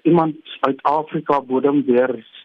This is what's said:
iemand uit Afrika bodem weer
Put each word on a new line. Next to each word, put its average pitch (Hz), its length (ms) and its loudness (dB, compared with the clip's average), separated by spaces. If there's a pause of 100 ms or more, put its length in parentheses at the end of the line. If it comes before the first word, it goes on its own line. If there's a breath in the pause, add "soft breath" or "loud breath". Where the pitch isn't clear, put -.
iemand 160 320 2 (260)
uit 135 220 -4
Afrika 151 580 -2
bodem 135 440 0
weer 123 400 0 (200)